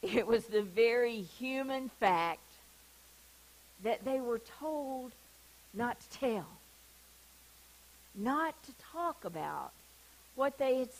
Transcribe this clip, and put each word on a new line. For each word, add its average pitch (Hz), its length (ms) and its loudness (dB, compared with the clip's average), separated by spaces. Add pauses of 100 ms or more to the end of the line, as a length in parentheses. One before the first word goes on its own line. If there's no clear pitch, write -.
It 208 260 2
was 226 180 4
the 208 180 2
very 226 580 4
human 262 680 -4 (100)
fact 170 400 4 (1400)
that 214 200 0
they 262 160 0
were 233 220 -2 (180)
told 269 520 -4 (640)
not 233 260 -2
to - 200 -16
tell, 220 280 0 (1700)
not 285 380 0 (100)
to 277 80 -18 (200)
talk 330 320 -4
about 151 480 -6 (640)
what 269 220 0
they 262 220 4
had 247 200 -2